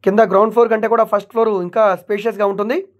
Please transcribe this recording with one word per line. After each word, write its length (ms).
కింద 160
గ్రౌండ్ 220
ఫ్లోర్ 180
కంటే 200
కూడా 200
ఫస్ట్ 220
ఫ్లోర్ 160
ఇంకా 180
స్పేషియస్‌గా 500
ఉంటుంది 240